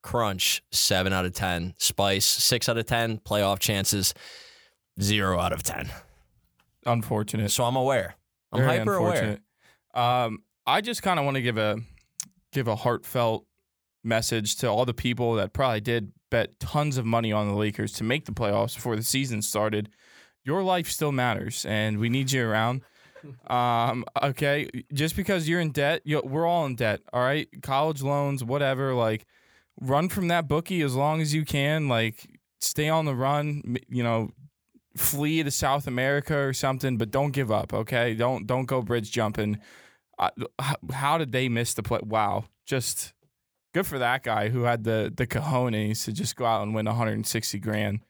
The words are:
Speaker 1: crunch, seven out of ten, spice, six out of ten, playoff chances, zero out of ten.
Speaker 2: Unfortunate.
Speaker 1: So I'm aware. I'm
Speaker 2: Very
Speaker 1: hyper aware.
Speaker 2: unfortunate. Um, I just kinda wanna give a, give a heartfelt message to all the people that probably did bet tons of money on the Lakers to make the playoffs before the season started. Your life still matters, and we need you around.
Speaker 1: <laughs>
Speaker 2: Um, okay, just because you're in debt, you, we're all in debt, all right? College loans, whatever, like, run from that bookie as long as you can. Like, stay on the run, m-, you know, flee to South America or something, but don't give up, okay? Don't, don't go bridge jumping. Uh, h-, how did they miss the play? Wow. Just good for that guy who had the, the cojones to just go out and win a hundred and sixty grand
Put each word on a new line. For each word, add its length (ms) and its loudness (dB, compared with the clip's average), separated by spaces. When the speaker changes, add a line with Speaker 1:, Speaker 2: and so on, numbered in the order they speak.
Speaker 1:
crunch, 640 0
seven 420 2
out 120 2
of 80 -2
ten, 460 -2
spice, 480 2
six 420 2
out 100 0
of 80 -4
ten, 320 0
playoff 400 0
chances, 560 0
zero 400 2
out 120 0
of 120 -6
ten. 260 -6
Speaker 2:
Unfortunate. 640 0
Speaker 1:
So 140 2
I'm 120 0
aware. 380 0
I'm 80 0
Speaker 2:
Very 180 4
Speaker 1:
hyper 160 0
aware. 180 2
Speaker 2:
unfortunate. 280 0
Um, 480 0
I 140 4
just 220 -6
kinda 200 2
wanna 200 0
give 160 0
a, 200 2
give 160 0
a 80 2
heartfelt 680 0
message 520 0
to 120 0
all 160 4
the 100 0
people 400 0
that 180 0
probably 280 2
did 320 -2
bet 300 0
tons 360 0
of 80 -2
money 280 2
on 160 2
the 60 0
Lakers 400 -2
to 100 -6
make 200 -2
the 80 -10
playoffs 420 0
before 220 -4
the 60 -4
season 400 -2
started. 460 -2
Your 180 -2
life 260 0
still 240 -2
matters, 540 0
and 320 0
we 100 0
need 240 0
you 140 2
around. 400 0
Speaker 1:
<laughs> 60 -20
Speaker 2:
Um, 560 2
okay, 460 0
just 240 0
because 320 0
you're 100 2
in 140 0
debt, 320 0
you, 180 0
we're 240 -2
all 200 2
in 100 -4
debt, 240 0
all 120 0
right? 240 0
College 400 0
loans, 440 0
whatever, 500 0
like, 320 0
run 280 2
from 200 -2
that 180 2
bookie 360 0
as 120 0
long 260 2
as 140 0
you 100 0
can. 440 0
Like, 500 -2
stay 280 0
on 160 2
the 120 0
run, 500 0
m-, 100 -2
you 160 0
know, 260 2
flee 460 0
to 80 0
South 380 0
America 500 0
or 140 0
something, 460 0
but 120 -2
don't 220 0
give 180 0
up, 240 0
okay? 400 0
Don't, 320 0
don't 200 0
go 140 0
bridge 300 -2
jumping. 480 0
Uh, 100 2
h-, 160 0
how 260 2
did 140 -2
they 160 0
miss 260 0
the 80 -6
play? 220 0
Wow. 400 0
Just 480 -4
good 140 0
for 100 -6
that 240 2
guy 280 0
who 120 0
had 220 2
the, 320 0
the 100 0
cojones 760 0
to 80 -6
just 240 -4
go 100 -4
out 160 2
and 140 -2
win 100 0
a 80 0
hundred 200 0
and 120 -4
sixty 320 -2
grand 520 -2